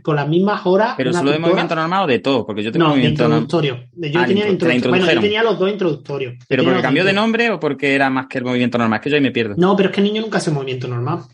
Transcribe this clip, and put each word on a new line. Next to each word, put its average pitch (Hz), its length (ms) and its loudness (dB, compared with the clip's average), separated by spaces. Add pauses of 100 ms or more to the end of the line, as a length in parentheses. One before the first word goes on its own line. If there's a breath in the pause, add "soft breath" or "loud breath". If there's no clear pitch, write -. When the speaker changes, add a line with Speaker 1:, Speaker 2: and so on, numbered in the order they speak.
Speaker 1:
con 156 140 0
las 143 100 -2
mismas 190 380 0
horas, 208 320 2
Speaker 2:
¿Pero 127 140 -2
Speaker 1:
una - 80 0
Speaker 2:
solo 139 140 2
de 151 40 0
Speaker 1:
tutora. 165 140 -2
Speaker 2:
movimiento 170 240 0
normal 175 300 -2
o - 20 -2
de 143 140 2
todo? 127 260 0
Porque 104 160 -6
yo 113 100 -6
tengo 170 120 2
Speaker 1:
No, 156 40 4
de 147 80 2
Speaker 2:
movimiento 151 320 2
norm-, 151 140 2
Speaker 1:
introductorio. 147 500 -4
Yo 151 280 -2
Speaker 2:
ah, - 40 2
Speaker 1:
tenía 208 220 2
Speaker 2:
de 208 60 0
intro-, 175 120 -2
te 165 40 2
la 156 80 2
Speaker 1:
introductorio. 123 140 0
Bueno, 185 140 2
yo 165 80 2
Speaker 2:
introdujeron. - 100 2
Speaker 1:
tenía 208 200 0
los 214 160 0
dos 185 120 0
introductorios. 147 640 -6
Yo - 160 -20
Speaker 2:
¿Pero 127 140 2
Speaker 1:
tenía - 20 2
Speaker 2:
porque - 120 4
Speaker 1:
los 117 60 0
Speaker 2:
cambió 139 220 2
de 190 80 2
Speaker 1:
dos. 196 80 0
Speaker 2:
nombre 226 300 0
o 175 100 -4
porque 139 340 0
era 135 140 2
más 131 180 -2
que - 120 -8
el 123 60 -4
movimiento 123 340 0
normal? 113 180 2
Es - 60 -4
que 143 80 -4
yo 147 60 2
ahí 147 60 2
me 123 100 2
pierdo. 110 260 -2
Speaker 1:
No, 190 180 4
pero 190 140 2
es - 40 -8
que 202 60 0
el 202 60 2
niño 214 160 -2
nunca 214 160 -4
ha - 20 -4
sido 160 140 -2
movimiento 127 340 -6
normal. 127 300 -4 (140)